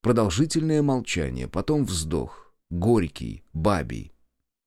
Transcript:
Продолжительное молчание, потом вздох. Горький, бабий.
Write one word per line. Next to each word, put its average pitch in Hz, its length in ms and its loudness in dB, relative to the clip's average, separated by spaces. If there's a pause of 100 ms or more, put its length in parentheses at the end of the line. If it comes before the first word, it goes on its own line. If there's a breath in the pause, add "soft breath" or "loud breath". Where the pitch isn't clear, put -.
Продолжительное 151 800 2
молчание, 78 640 -2
потом 139 360 0
вздох. 80 680 -4 (180)
Горький, 87 800 0
бабий. 78 600 -2 (540)